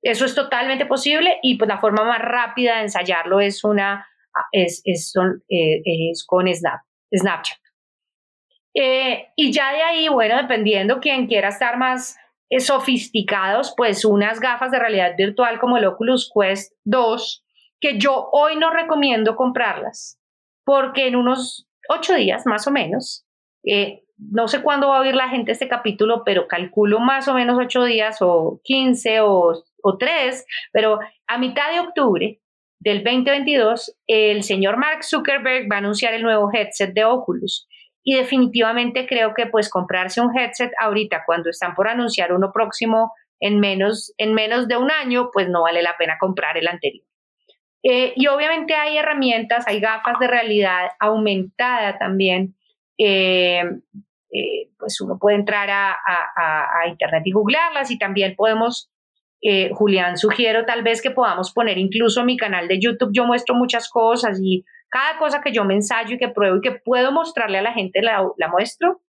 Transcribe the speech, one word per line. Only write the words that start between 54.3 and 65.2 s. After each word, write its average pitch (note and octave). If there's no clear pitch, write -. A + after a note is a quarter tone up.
eh, -
pues G#3+
uno G3
puede G#3
entrar G3+
a, G3
a, F#3
a, D#3
a E3+
internet D#3+
y F#3+
googlearlas C4+
y A#3+
también G3
podemos, A3
eh, G3
Julián, F#3
sugiero A3
tal A#3
vez A3+
que C4
podamos F#3
poner A3+
incluso A3
mi B3
canal F#3+
de F#3
YouTube. A#3
Yo A#3+
muestro B3
muchas A#3
cosas A3+
y F#3
cada D4+
cosa D4